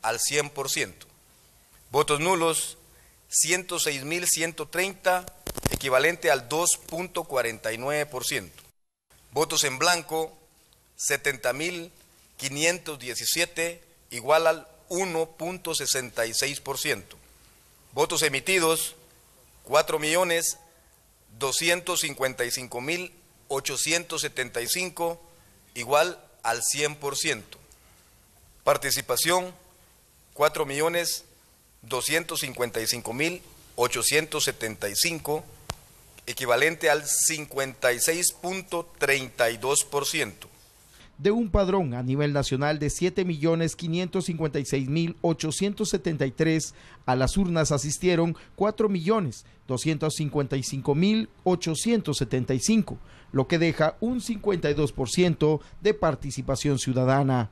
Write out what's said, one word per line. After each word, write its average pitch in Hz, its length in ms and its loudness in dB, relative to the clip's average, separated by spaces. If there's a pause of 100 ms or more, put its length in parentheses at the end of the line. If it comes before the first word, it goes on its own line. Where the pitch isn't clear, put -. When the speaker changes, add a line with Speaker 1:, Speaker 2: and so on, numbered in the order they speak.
Speaker 1:
al 113 160 -2
cien 147 320 0
por 139 180 -6
ciento. 113 380 -4 (840)
Votos 147 260 2
nulos, 165 580 0 (520)
ciento 180 500 0
seis 139 260 -2
mil 170 220 -4
ciento 160 400 -2
treinta, 180 580 -2 (460)
equivalente 139 580 2
al 131 200 0
dos 156 280 2 (120)
punto 175 340 -6
cuarenta 117 500 -2
y 113 60 -6
nueve 147 280 -2
por 123 180 -8
ciento. 104 400 -6 (680)
Votos 151 320 0
en 131 160 -2
blanco, 160 580 0 (600)
setenta 131 560 -2
mil 165 400 -6 (440)
quinientos 151 640 -2
diecisiete, 165 840 -4 (260)
igual 147 380 2
al 160 180 0 (220)
uno 170 380 -2
punto 170 460 -8
sesenta 123 540 -2
y 113 80 -6
seis 139 260 -2
por 135 180 -8
ciento. 110 380 -4 (760)
Votos 160 300 0
emitidos, 160 720 0 (680)
cuatro 156 380 2
millones 170 580 0 (800)
doscientos 170 640 0
cincuenta 131 440 -2
y 123 60 -4
cinco 123 300 -6
mil 175 320 -6 (340)
ochocientos 151 760 -2
setenta 127 380 -4
y - 60 -4
cinco, 175 540 -4 (540)
igual 147 460 0 (240)
al 117 180 0
cien 151 320 -2
por 143 220 -6
ciento. 127 420 -4 (1040)
Participación, 143 920 0 (800)
cuatro 151 320 2
millones 165 600 -2 (580)
doscientos 151 560 -2
cincuenta 123 420 -4
y 113 60 -4
cinco 113 260 -4
mil 165 300 -2 (320)
ochocientos 139 720 0
setenta 110 440 -4
y 101 60 -6
cinco, 160 500 -2 (800)
equivalente 131 640 2
al 151 160 4
cincuenta 135 880 0
y 123 60 0
seis 165 320 2
punto 175 580 -6 (100)
treinta 131 520 2
y 117 60 -4
dos 131 260 0
por 139 240 -2
ciento. 131 420 -6 (680)
Speaker 2:
De 170 140 2
un 226 180 0
padrón 185 440 2
a 123 100 -6
nivel 143 280 0
nacional 143 460 0
de 147 120 -2
siete 180 340 0
millones 165 500 0
quinientos 175 520 -2
cincuenta 160 340 -2
y 131 60 -4
seis 135 220 0
mil 165 340 0
ochocientos 175 680 0
setenta 160 380 0
y 135 40 0
tres, 160 440 2 (320)
a 127 100 4
las 127 200 2
urnas 170 360 2
asistieron 165 640 2 (180)
cuatro - 340 2
millones 180 580 0 (200)
doscientos 156 480 0
cincuenta 143 420 -2
y 135 60 -2
cinco 139 320 0
mil 214 340 4 (140)
ochocientos 180 760 2
setenta 131 360 0
y 131 60 0
cinco, 214 380 2 (340)
lo 135 160 2
que 170 100 2
deja 160 420 2
un 240 200 0
cincuenta 196 500 0
y 147 40 4
dos 147 180 2
por 131 180 -2
ciento 156 500 4 (200)
de 208 140 4
participación 139 840 0
ciudadana. 127 720 2